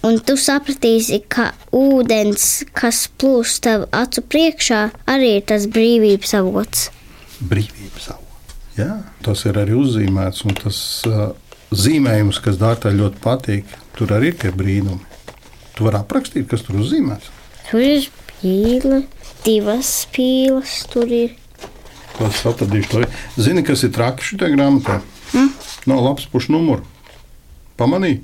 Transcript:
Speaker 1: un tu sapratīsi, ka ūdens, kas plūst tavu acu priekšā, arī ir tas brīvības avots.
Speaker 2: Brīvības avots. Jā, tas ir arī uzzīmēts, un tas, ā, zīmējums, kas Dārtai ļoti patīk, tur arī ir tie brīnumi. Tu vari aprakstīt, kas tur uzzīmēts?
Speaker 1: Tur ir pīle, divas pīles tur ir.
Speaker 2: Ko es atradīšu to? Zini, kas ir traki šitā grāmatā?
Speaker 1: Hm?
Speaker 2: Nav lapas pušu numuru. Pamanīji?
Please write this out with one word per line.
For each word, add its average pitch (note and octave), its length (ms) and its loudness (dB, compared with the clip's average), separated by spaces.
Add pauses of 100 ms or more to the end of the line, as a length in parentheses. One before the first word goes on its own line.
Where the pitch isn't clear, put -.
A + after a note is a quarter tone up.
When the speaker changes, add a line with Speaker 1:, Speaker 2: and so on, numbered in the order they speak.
Speaker 1:
un A3+ 180 4
tu C4+ 160 0
sapratīsi, A#3+ 880 0
ka - 260 -2 (200)
ūdens, A#3+ 960 2
kas - 420 -2
plūst C4 540 0
tavu A3 260 0
acu B3+ 320 -2
priekšā, D#4 600 0 (220)
arī C4 280 2
ir G3+ 160 0
tas G#3 180 0
brīvības A3+ 720 4
avots. G3 540 -2 (480)
Speaker 2:
Brīvības - 720 -4
avots. - 480 -18 (140)
Jā, G#2+ 200 -4 (260)
tas - 260 -4
ir G#2+ 140 0
arī G#2 160 0
uzzīmēts, G2 680 0
un G2 120 0
tas, - 220 -6 (260)
ā, G#2+ 280 -2 (380)
zīmējums, G#2+ 680 2
kas G2 200 0
Dārtai A2+ 340 2
ļoti G2+ 260 0
patīk, A2 540 -2 (160)
tur G#2+ 220 -2
arī A#2+ 180 2
ir E3+ 80 -6
tie F#2+ 140 -2
brīnumi. F#2+ 500 -2 (680)
Tu - 140 -4
vari G#2+ 140 2
aprakstīt, D3+ 500 -4
kas - 160 -2
tur G2 140 -4
uzzīmēts? C3 540 -2 (300)
Speaker 1:
Tur - 180 -2
ir C#4 260 2 (240)
pīle, B3 720 2 (360)
divas A3 540 0 (140)
pīles C4 800 0
tur A#3+ 220 -2
ir. A#3 260 0 (760)
Speaker 2:
Ko - 200 -4
es G#2 140 -4
atradīšu G#2 480 0
to? A#2 140 0 (320)
Zini, D3 280 2
kas - 180 2
ir B2 120 2
traki B2+ 320 -2
šitā F#3+ 240 -2
grāmatā? C#3 480 4 (300)
Speaker 1:
Hm? C4 200 2 (360)
Speaker 2:
Nav C4 200 2
lapas C#3 240 0
pušu B2 240 -2
numuru. D#3 320 2 (920)
Pamanīji? D#3 500 0